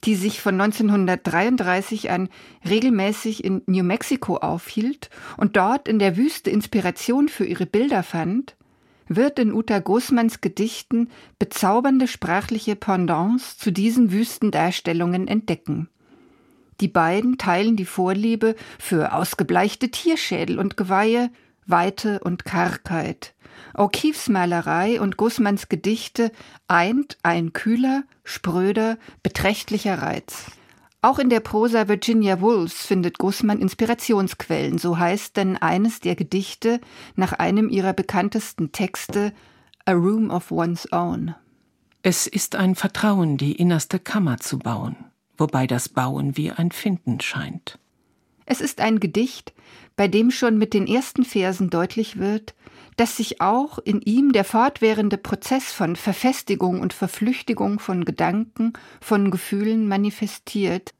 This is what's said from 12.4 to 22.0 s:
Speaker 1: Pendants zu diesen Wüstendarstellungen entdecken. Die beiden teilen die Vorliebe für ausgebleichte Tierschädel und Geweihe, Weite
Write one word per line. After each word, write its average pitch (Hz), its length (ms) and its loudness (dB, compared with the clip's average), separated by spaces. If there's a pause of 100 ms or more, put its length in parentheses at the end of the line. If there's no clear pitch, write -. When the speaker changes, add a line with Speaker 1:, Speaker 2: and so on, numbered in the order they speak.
Speaker 1:
Pendants 185 840 0
zu - 140 -2
diesen 226 400 4
Wüstendarstellungen 180 1160 0
entdecken. 180 640 -4 (880)
Die 196 100 0
beiden 202 500 2
teilen 202 360 2
die 190 100 -2
Vorliebe 214 680 0 (220)
für 151 360 0
ausgebleichte 180 760 0
Tierschädel 247 680 -2
und 190 180 -4
Geweihe, 220 540 2 (340)
Weite 196 540 0